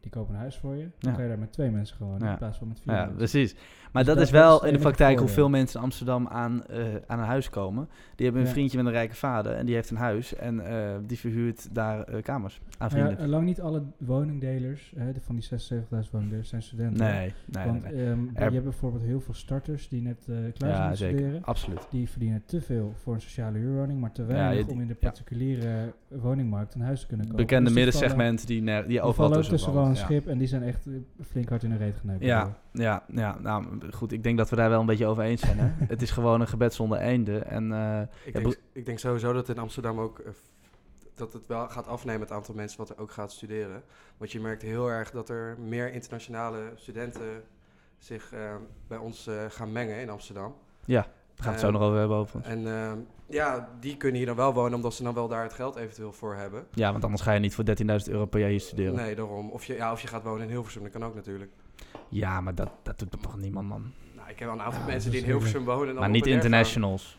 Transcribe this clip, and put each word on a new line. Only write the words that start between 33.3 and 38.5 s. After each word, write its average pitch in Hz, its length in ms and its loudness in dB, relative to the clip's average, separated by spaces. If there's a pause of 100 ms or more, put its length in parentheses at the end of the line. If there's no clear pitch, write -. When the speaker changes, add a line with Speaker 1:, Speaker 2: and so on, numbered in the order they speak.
Speaker 2:
Nou, 107 240 -2 (280)
goed, 113 200 -6
ik 113 100 -6
denk 117 160 4
dat 110 120 4
we 117 60 2
daar 113 140 6
wel 113 100 6
een 113 60 2
beetje 110 200 4
over 110 160 2
eens 117 180 0
zijn, - 180 6
hè? 127 80 4
Speaker 1:
<laughs> 156 280 2
Speaker 2:
Het 113 80 -2
is 120 80 0
gewoon 117 300 4
een 113 80 2
gebed 117 260 2
zonder 110 240 0
einde 107 400 2
en, 110 340 -4
eh, 107 280 -2
Speaker 3:
Ik 104 80 -4 (160)
Speaker 2:
ja, 123 80 -12
Speaker 3:
denk, 110 120 -2
Speaker 2:
bo- 120 160 0 (120)